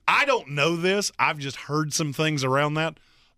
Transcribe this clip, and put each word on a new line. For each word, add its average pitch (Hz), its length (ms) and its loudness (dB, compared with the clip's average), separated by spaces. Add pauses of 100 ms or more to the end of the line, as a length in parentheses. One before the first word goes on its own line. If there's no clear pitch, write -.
I 226 160 4
don't 220 260 0
know 147 260 0
this. 190 420 0
I've 151 200 2
just 139 180 -8
heard 151 360 -2
some 151 220 -2
things 156 280 0
around 139 320 2
that, 160 240 -2 (400)